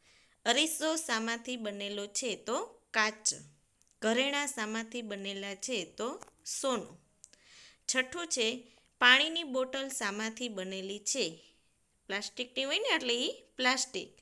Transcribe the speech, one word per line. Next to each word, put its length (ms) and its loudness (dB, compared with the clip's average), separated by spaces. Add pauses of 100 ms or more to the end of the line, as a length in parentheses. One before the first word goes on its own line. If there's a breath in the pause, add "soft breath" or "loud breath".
(440 soft breath)
અરીસો 520 2
શામાંથી 600 -2
બનેલો 500 -6
છે? 300 -2
તો 280 -2 (260)
કાચ. 440 2 (680)
ઘરેણાં 440 4
શામાંથી 560 -4
બનેલા 520 -6
છે? 300 -2
તો 380 -6 (380)
સોનું. 380 -2 (960 loud breath)
છઠ્ઠું 320 -2
છે, 400 0 (320 loud breath)
પાણીની 460 8
બોટલ 440 -2
શામાંથી 600 -4
બનેલી 500 -6
છે? 460 -2 (600 soft breath)
પ્લાસ્ટિકની 580 -4
હોય 140 0
ને, 160 2
એટલે 200 0
ઈ 280 -2 (140)
પ્લાસ્ટિક. 520 0 (140)